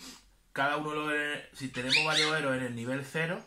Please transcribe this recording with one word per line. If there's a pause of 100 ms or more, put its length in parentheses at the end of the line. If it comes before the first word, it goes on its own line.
(520)
cada
uno
de
los
héroes,
si
tenemos
varios
héroes
en
el
nivel
cero,